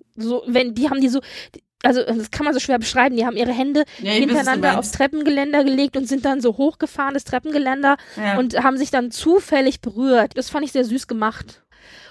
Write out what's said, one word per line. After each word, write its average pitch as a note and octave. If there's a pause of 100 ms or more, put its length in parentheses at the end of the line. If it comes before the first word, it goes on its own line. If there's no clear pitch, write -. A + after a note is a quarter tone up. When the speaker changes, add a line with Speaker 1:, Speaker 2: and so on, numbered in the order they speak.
(160)
Speaker 1:
so, A3+
wenn, B3
die C4+
haben C4+
die C4
so, C4 (640)
also, B3
das A3
kann D4
man C#4+
so B3+
schwer B3+
beschreiben, B3+
die A3+
haben A#3+
ihre A#3+
Hände C#4
Speaker 2:
Ja, D4
ich -
weiß, G#3
was G#3+
du C#4
Speaker 1:
hintereinander C4
Speaker 2:
meinst. C4
Speaker 1:
aufs -
Treppengeländer C#4+
gelegt C#4
und C4+
sind C4+
dann C#4
so A3+
hochgefahren, C#4
das C#4
Treppengeländer, C#4 (200)
Speaker 2:
Ja. G3+
Speaker 1:
und B3+ (100)
haben C4
sich C4
dann B3
zufällig D#4
berührt. A#3
Das C4
fand D4+
ich C4+
sehr B3+
süß A#3+
gemacht. A3 (500)